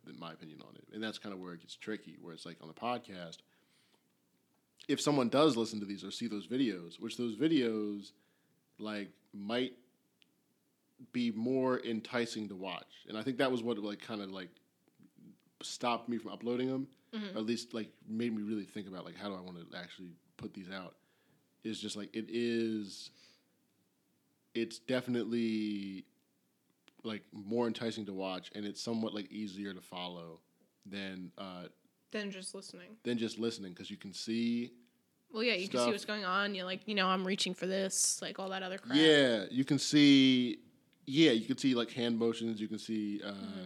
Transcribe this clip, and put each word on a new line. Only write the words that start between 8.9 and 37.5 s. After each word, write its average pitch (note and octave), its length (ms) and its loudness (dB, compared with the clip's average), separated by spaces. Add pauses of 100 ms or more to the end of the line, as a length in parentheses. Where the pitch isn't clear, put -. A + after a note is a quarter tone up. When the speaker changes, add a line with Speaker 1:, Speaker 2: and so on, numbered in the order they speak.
Speaker 1:
might A#2 440 -2 (1300)
be A#2+ 200 2
more B2+ 540 2
enticing A2+ 640 -2
to G2 60 -8
watch. - 520 -10
And A2 100 -8
I A2 60 -6
think B2+ 140 -4
that C3+ 140 4
was A#2+ 120 0
what, A#2 160 0
like, G2+ 220 -6
kinda, G#2 260 -6
like, F#2 240 -10 (1080)
stopped A#2 480 -2
me A#2 80 0
from G#2+ 140 -8
uploading A#2+ 380 -2
'em, C3 180 -2 (260)
Speaker 2:
Mm-hmm. G#2+ 220 -8
Speaker 1:
or G#2+ 40 -4
at A2 60 -2
least, A#2 280 -4
like, A2 200 -6 (140)
made A2+ 260 -2
me G#2+ 100 -4
really G#2 220 -2
think G2 220 -10
about, F2+ 180 -10
like, F2 100 -12
how G2+ 140 -8
do F#2+ 60 -6
I F2+ 60 -10
wanna F2 240 -12 (100)
actually F2 400 -12 (220)
put A2 160 -12
these F#2 160 -12
out? - 280 -10 (680)
Is A2 180 -4
just, G#2+ 140 -6
like, G#2 200 -10
it A2 140 -4
is, A2+ 800 -2 (1400)
it's A2+ 260 -2
definitely, A2 1300 0 (1000)
like, G#2+ 200 -6 (100)
more A2+ 340 0
enticing A2+ 400 -4
to G2 60 -6
watch, F#2+ 420 -6
and G#2 100 -6
it's - 160 -8
somewhat, A2+ 320 -2
like, G2+ 180 -8
easier G2+ 420 -8
to F2+ 80 -14
follow F2 600 -10 (440)
than, F#2+ 520 -8
uh, F#2 320 -10 (420)
Speaker 2:
Than G3+ 200 -6
just F#3+ 240 -12
listening. G3 480 -16
Speaker 1:
than A#2+ 140 -2
just G#2+ 220 -2
listening, G2 360 -4
'cause - 160 -14
you G2+ 60 -10
can F#2+ 160 -14
see A#2 600 -2 (580)
Speaker 2:
Well, A3 120 -4
yeah, A#3 100 2
you F#3 140 -2
can B3 120 0
see A#3+ 60 6
Speaker 1:
stuff. A#3+ 60 4
Speaker 2:
what's - 140 -4
going G#3 200 -4
on. G3+ 300 0
You're F#3 100 -6
like, F#3+ 220 -6
you G#3 80 -2
know, F#3 120 6
I'm F#3 200 6
reaching F#3 260 0